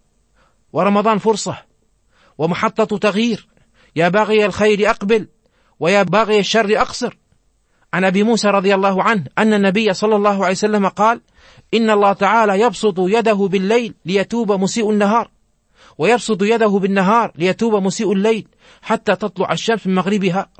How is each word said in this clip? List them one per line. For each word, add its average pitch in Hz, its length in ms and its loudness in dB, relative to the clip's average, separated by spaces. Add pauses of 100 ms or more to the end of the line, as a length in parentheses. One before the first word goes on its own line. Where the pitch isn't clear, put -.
(720)
ورمضان 202 460 0
فرصة 196 380 -2 (840)
ومحطة 202 600 -2
تغيير. 214 500 -2 (480)
"يا 165 120 2
باغي 208 380 2
الخير 208 440 2
أقبل، 214 380 -2 (520)
ويا 196 220 2
باغي 208 360 2
الشر 208 420 0
أقصر." - 360 -6 (760)
عن 185 100 0
أبي 190 180 2
موسى 214 260 0
رضي 196 260 2
الله 190 280 0
عنه 202 220 0 (140)
أن 214 160 2
النبي 196 400 0
صلى 214 220 0
الله 202 280 0
عليه 185 100 0
وسلم 208 340 0
قال: 226 320 0 (540)
"إن 220 160 2
الله 202 220 4
تعالى 202 480 0
يبسط 214 380 0
يده 196 520 0
بالليل 202 440 -2 (100)
ليتوب 196 480 -2
مسيء 202 380 -2
النهار، 208 400 0 (680)
ويبسط 208 440 0
يده 220 240 2
بالنهار 196 680 0
ليتوب 190 460 0
مسيء 196 300 -2
الليل، 202 360 -2 (340)
حتى 214 340 -2
تطلع 185 360 -4
الشمس 214 340 -2
من 185 80 0
مغربها." 190 540 -2 (100)